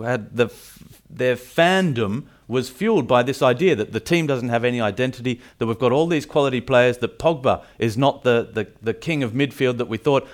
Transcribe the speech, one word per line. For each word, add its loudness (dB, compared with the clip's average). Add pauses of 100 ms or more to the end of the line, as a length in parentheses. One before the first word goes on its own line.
had -6
the 2
f-, -14 (280)
their 0
fandom 0 (240)
was -2
fueled 0
by 4
this -4
idea 2
that -4
the -4
team -2
doesn't -2
have 0
any 0
identity, -4 (200)
that -2
we've -2
got 2
all 2
these -2
quality 0
players, 4
that -4
Pogba 0 (160)
is -2
not 0
the, 2
the, -4 (160)
the -4
king -6
of -4
midfield -2
that -4
we -6
thought. 0